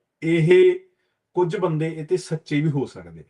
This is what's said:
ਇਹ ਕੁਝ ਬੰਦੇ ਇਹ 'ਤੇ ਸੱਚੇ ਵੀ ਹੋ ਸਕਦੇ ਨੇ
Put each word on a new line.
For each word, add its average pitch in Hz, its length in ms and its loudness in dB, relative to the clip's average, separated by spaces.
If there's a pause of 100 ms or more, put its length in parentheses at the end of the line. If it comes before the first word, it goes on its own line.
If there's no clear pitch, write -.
(240)
ਇਹ 180 560 4 (540)
ਕੁਝ 180 240 -2
ਬੰਦੇ 160 300 -2
ਇਹ 160 160 -10
'ਤੇ 180 140 -2
ਸੱਚੇ 156 440 -6
ਵੀ 160 80 -2
ਹੋ 139 160 -4
ਸਕਦੇ 85 260 -18
ਨੇ 82 180 -20